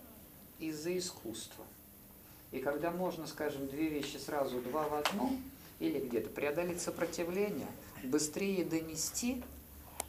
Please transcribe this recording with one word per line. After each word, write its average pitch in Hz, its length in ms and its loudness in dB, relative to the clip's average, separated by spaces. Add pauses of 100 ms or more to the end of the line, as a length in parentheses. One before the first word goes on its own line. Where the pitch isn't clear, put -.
(600)
из-за 160 380 0
искусства. - 680 -4 (880)
И 131 80 -2
когда 151 320 4
можно, 175 360 0
скажем, 139 400 0
две 147 200 2
вещи 143 300 0
сразу, 131 420 2
два 131 300 2
в 147 40 2
одном, 220 480 2 (380)
или - 200 2
где-то 117 300 2
преодолеть 170 520 2
сопротивление – 175 840 2 (360)
быстрее 170 640 4
донести, 160 800 0 (640)